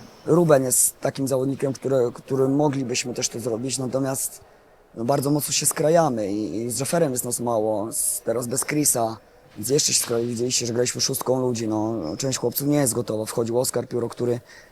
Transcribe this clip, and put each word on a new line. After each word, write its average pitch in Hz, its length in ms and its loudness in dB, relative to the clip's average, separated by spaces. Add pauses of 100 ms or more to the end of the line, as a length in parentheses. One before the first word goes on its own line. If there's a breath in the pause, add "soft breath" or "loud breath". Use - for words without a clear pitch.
(260)
Ruben 156 380 6
jest - 360 0
takim 135 280 -2
zawodnikiem, 135 440 0
który, 131 240 0 (180)
którym 135 420 0
moglibyśmy 135 580 0
też 123 140 -2
to 120 120 -8
zrobić, 120 380 -4
natomiast, 131 640 -4 (540 loud breath)
no, 113 100 -6
bardzo 139 260 2
mocno 147 220 0
się - 140 0
skrajamy 147 680 2
i, 104 240 -2
i 120 140 -4
z 117 100 -4
Jefferem 151 320 2
jest 123 120 -4
nas 120 160 -4
mało, 110 520 0
z, - 280 -4
teraz 120 260 -2
bez 120 180 -2
Chrisa, 127 520 0 (400)
więc 104 120 -8
jeszcze 147 240 2
się - 120 2
skroi-, 117 220 0
widzieliście, 120 400 -2
że 120 60 -2
graliśmy 123 280 0
szóstką 131 400 0
ludzi, 117 280 0
no, 107 260 0 (240)
część 131 200 -2
chłopców 127 300 -2
nie 147 80 4
jest 131 180 2
gotowa, 110 300 -2
wchodził 117 340 0
Oskar 123 300 -2
Pióro, 117 200 -2
który 120 320 -2 (320 loud breath)